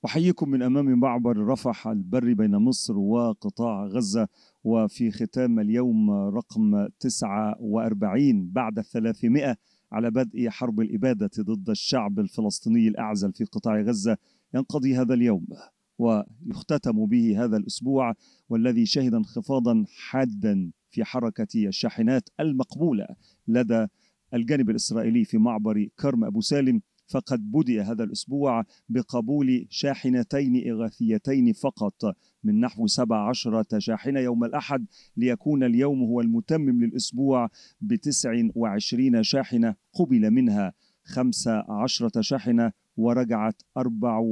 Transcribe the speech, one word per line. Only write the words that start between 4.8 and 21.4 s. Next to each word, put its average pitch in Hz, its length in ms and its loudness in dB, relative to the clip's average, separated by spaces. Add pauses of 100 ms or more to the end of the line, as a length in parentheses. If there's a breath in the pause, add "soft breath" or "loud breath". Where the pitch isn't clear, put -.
ختام 117 500 0
اليوم 110 500 2
رقم 104 760 0 (140)
تسعة 107 600 -4
وأربعين 110 920 0
بعد 110 260 -4
الثلاثمائة 117 800 0 (360)
على 113 180 -2
بدء 117 380 -2
حرب 113 320 -4
الإبادة 107 500 0 (100)
ضد 104 300 -4
الشعب 104 480 -2
الفلسطيني 110 680 0
الأعزل 104 440 -2
في - 120 -4
قطاع 107 360 -2
غزة، 107 360 0 (380)
ينقضي 135 420 0
هذا 127 180 2
اليوم 117 320 2 (520)
ويختتم 117 1080 -2
به 113 380 2
هذا 110 120 0
الأسبوع، 120 580 -2 (340 soft breath)
والذي 117 380 2
شهد 127 280 0
انخفاضا 117 680 0 (120)
حادا 104 720 -2 (200)
في 120 140 -4
حركة 117 500 -4